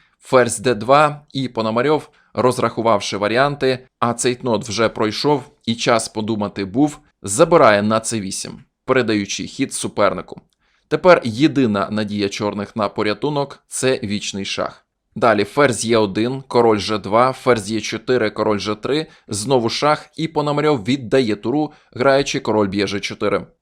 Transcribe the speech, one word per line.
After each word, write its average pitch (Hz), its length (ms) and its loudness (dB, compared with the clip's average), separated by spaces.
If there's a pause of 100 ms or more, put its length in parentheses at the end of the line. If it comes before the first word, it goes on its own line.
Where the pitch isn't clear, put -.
(200)
ферзь 120 400 2
Д 120 160 0
два, 143 460 2 (120)
і 131 140 -4
Пономарьов, 120 600 -2 (240)
розрахувавши 113 840 0
варіанти, 127 680 0 (120)
а 120 140 -2
цейтнот 120 560 -2
вже 107 200 0
пройшов 123 540 -2 (220)
і 113 100 -2
час 120 340 0
подумати 104 560 -4
був, 135 340 0 (220)
забирає 123 600 6
на 110 220 2
С 113 160 -4
вісім, - 400 -10 (260)
передаючи 110 580 0
хід - 300 -6
супернику. 95 680 -2 (460)
Тепер 156 360 4
єдина 117 680 0
надія 104 380 -2
чорних 101 460 -6
на 101 140 0
порятунок — 139 800 -4
це 131 360 -2
вічний 101 420 -6
шах. - 400 -8 (300)
Далі 104 280 2
ферзь 123 480 0
Е 117 60 4
один, 110 500 -2
король 117 300 4
Ж 107 200 -4
два, 113 360 2
ферзь 113 380 0
Е 110 100 -4
чотири, 113 480 -2
король 107 300 -2
Ж 104 160 -4
три, 143 320 -4 (200)
знову 113 420 0
шах, 147 480 -2
і 156 100 -4
Пономарьов 147 560 0
віддає 120 520 0
туру, 143 360 -2 (220)
граючи 139 460 0
король 107 280 0
б'є 98 200 -2
Ж 101 120 -6
чотири. 98 480 -2 (140)